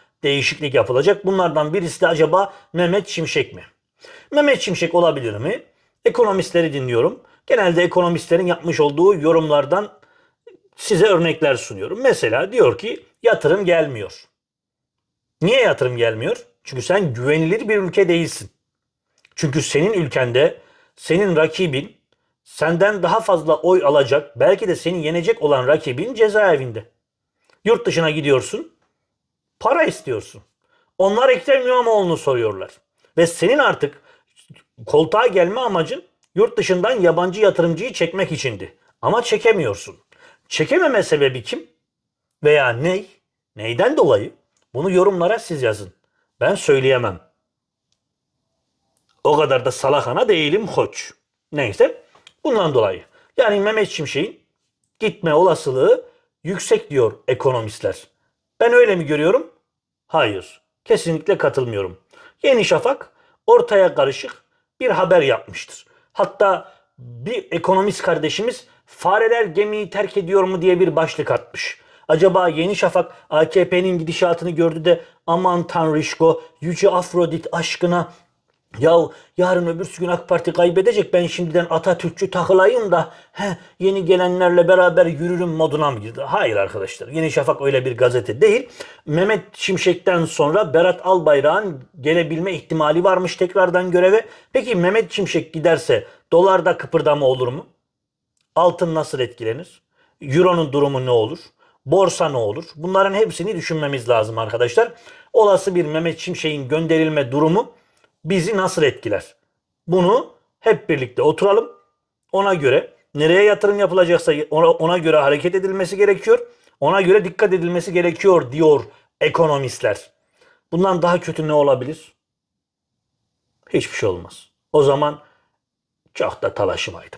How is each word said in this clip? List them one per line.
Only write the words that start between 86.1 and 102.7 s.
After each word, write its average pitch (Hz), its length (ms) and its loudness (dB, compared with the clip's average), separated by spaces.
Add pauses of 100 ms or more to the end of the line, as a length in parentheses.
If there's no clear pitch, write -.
Hayır 135 340 -2
arkadaşlar, 98 520 -6
Yeni 156 240 -4
Şafak 139 300 -2
öyle 135 240 0
bir 120 120 -4
gazete 123 440 0
değil. 220 280 4 (360)
Mehmet 185 360 0 (120)
Şimşek'ten 175 720 0
sonra 160 480 0
Berat 180 300 2
Albayrak'ın 160 800 0 (180)
gelebilme 165 520 -2
ihtimali 160 500 0
varmış 185 320 0
tekrardan 180 560 0
göreve. 185 340 4 (280)
Peki 233 220 -4
Mehmet 185 360 0
Şimşek 175 420 -4
giderse 151 540 0 (240)
dolarda 180 460 2
kıpırdama 151 480 -2
olur 127 220 0
mu? 135 180 -8 (920)
Altın 170 400 2
nasıl 147 240 -4
etkilenir? 120 640 -8 (400)
Euro'nun 165 520 2
durumu 139 320 0
ne 127 60 0
olur? 120 280 0 (460)
Borsa 175 440 0
ne 135 80 -4
olur? 113 280 -4 (100)